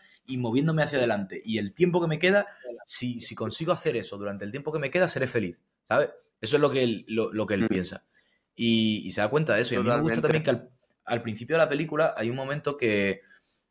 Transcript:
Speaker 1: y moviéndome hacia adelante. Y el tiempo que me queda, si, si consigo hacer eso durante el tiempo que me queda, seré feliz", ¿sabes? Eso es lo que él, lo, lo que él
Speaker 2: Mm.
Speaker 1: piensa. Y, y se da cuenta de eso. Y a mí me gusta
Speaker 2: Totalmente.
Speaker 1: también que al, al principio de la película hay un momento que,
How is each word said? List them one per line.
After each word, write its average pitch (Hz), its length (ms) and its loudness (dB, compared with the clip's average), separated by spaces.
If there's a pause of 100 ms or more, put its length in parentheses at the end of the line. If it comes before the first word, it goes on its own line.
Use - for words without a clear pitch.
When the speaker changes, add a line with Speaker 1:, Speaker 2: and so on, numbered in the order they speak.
(260)
Speaker 1:
y 131 120 -6
moviéndome 143 440 2
hacia 143 160 0
adelante. 104 460 0
Y 110 140 -2
el 101 160 -4
tiempo 175 260 2
que 170 80 0
me 156 100 -2
queda, 196 280 2 (400)
si, 123 340 -4
si - 140 -10
consigo 139 380 -4
hacer 156 240 -2
eso 101 220 -6
durante 101 260 -6
el 104 60 -8
tiempo 139 220 -8
que 160 60 -4
me 139 120 -4
queda, 180 180 2
seré 131 180 -2
feliz", 101 360 -4 (220)
¿sabes? 131 260 2 (300)
Eso 110 160 0
es 147 60 6
lo 143 80 4
que 131 120 2
él, 117 260 0
lo, 110 240 0
lo 104 140 -2
que 101 80 0
él 98 100 2
Speaker 2:
Mm. 110 40 2
Speaker 1:
piensa. 92 380 -2 (500)
Y, 110 500 2
y 92 60 -6
se - 80 -2
da 107 80 2
cuenta 143 260 2
de 107 80 2
eso. 120 120 -2
Y 123 40 0
a - 40 0
mí 120 80 2
me 120 80 2
gusta 117 220 0
Speaker 2:
Totalmente. - 20 -2
Speaker 1:
también 156 220 2
que 139 60 2
al, 117 200 -2 (340)
al 117 180 -2
principio 117 340 -4
de 165 80 6
la 151 40 2
película 151 480 0
hay 113 140 0
un 131 60 -4
momento 143 400 -4
que, 101 440 2 (500)